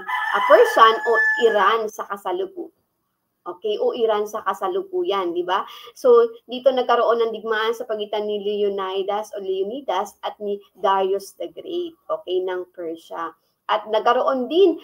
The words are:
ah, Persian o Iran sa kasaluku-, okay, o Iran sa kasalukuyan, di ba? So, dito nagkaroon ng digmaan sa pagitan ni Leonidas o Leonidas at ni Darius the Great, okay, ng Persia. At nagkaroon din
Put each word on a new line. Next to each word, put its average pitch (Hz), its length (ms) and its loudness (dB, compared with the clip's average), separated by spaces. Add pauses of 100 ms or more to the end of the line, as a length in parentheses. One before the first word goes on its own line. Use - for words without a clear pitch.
ah, - 400 -2
Persian 277 560 8
o 226 100 0 (360)
Iran 214 420 2
sa - 160 -12
kasaluku-, 185 640 -8 (800)
okay, - 320 -6
o 240 160 0
Iran 214 320 0
sa 208 160 -10
kasalukuyan, 185 880 -2
di 175 100 -4
ba? 185 220 -2 (320)
So, 240 320 6 (240)
dito 247 160 2
nagkaroon 240 560 2
ng 226 80 0
digmaan 220 400 -2
sa 240 160 -6
pagitan 208 400 -4
ni 208 160 -4
Leonidas 202 920 -2
o 208 60 -8
Leonidas 196 800 -4
at 208 240 -8
ni 202 160 -4 (160)
Darius 196 640 0
the 175 80 -8
Great, 170 480 -8 (160)
okay, 180 320 -4
ng 185 320 -6
Persia. 165 560 -10 (360)
At 214 240 -2
nagkaroon 240 560 0
din 320 360 4